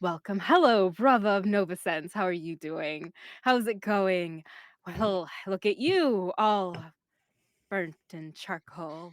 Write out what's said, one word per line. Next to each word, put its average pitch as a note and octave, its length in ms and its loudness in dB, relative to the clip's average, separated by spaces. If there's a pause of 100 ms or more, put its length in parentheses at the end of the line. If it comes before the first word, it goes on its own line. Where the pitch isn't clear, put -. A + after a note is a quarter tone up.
Welcome, F3+ 400 -4
hello, A#3 500 6
Brava G#3+ 400 4
of G3 160 2
Nova G3 300 2
Sense, E3 360 -4
how G#3 120 -4
are F#3 80 0
you E3 240 -6
doing? D#3 560 -8 (300)
How's B3 240 2
it G#3+ 140 -2
going? F#3 640 0 (420)
Well, F#3 420 -2 (180)
look F#3+ 200 -6
at G#3 120 0
you, C4 600 2
all G3+ 380 2 (920)
burnt F3 260 -4 (160)
and D#3 220 -14
charcoal E3 800 -12